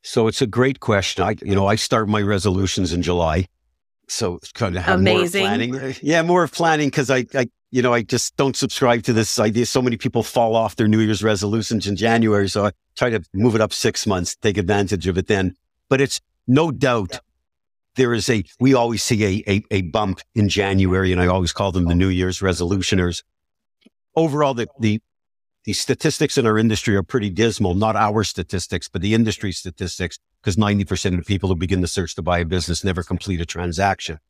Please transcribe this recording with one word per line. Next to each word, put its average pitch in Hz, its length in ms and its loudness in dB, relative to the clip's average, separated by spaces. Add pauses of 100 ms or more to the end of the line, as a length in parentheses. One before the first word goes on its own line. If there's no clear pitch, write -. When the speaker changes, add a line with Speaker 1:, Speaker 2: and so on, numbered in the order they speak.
Speaker 1:
So 113 240 0
it's 110 160 -2
a 127 40 2
great 123 340 0
question. 98 440 -2
I, 107 180 0
you 98 120 -2
know, 98 120 2
I 107 100 4
start 110 320 -2
my 104 140 0
resolutions 95 680 0
in 87 100 -2
July. 85 440 0 (640)
So 90 260 -6
it's - 180 -18
kind 92 240 -4
of 90 60 -6
have 92 180 0
more 95 180 4
Speaker 2:
Amazing. 175 240 -2
Speaker 1:
planning. 131 600 -4
Yeah, 160 200 2
more 175 200 2
of 151 100 -2
planning 156 380 0
'cause 131 180 -2
I, 127 160 2 (100)
I, 127 140 0 (220)
you 127 100 0
know, 120 140 2
I 117 80 2
just - 340 -2
don't 139 200 0
subscribe 120 480 0
to 127 80 0
this 110 260 2
idea. 113 260 2
So 131 160 0
many 123 160 0
people 117 260 -2
fall 113 340 2
off 113 200 0
their 110 120 4
New 110 100 6
Year's 107 240 2
resolutions 104 640 0
in 101 100 -4
January. 110 520 2
So 104 180 0
I 98 60 0 (240)
try 123 140 0
to 104 120 -2 (100)
move 107 220 2
it 110 60 2
up 107 120 2
six - 340 -2
months, 90 300 -2
take 101 220 0
advantage 98 480 0
of 90 100 0
it 92 120 -2
then. 95 260 0 (340)
But 135 120 2
it's - 200 -2 (280)
no 147 240 2
doubt 113 480 -2 (720)
there 123 180 2
is 107 160 -2
a, 110 140 0 (160)
we 131 160 6
always 117 280 0
see 110 220 0
a, 101 260 0
a, 101 200 2
a 98 120 0
bump 95 380 -2 (140)
in 104 140 2
January, 95 640 2
and 95 80 2
I 90 80 4
always 90 240 0
call 98 200 -2
them 90 120 0
the 85 100 2
New 92 140 4
Year's 92 320 -2
resolutioners. 90 840 0 (960)
Overall, 147 380 2
the, 117 120 -4 (140)
the, 110 200 0 (640)
the 110 80 -6
statistics - 640 -2
in 120 100 2
our 110 120 4
industry 110 380 2
are 95 60 2
pretty 104 280 -2
dismal, 101 440 0
not 107 200 2
our 107 300 2
statistics, - 640 -6
but 92 120 -8
the 104 140 0
industry 110 380 0
statistics, - 680 -8 (240)
'cause 98 160 0
ninety 104 260 2
percent 90 300 -2
of 90 60 -2
the - 40 -14
people 98 240 -2
who 92 60 2
begin 90 280 0
the 87 40 0
search - 300 -6
to 87 60 -8
buy 87 180 0
a 87 40 -2
business 85 380 -4
never 90 220 -2
complete 92 360 -6
a 85 60 -4
transaction. 87 720 -4 (120)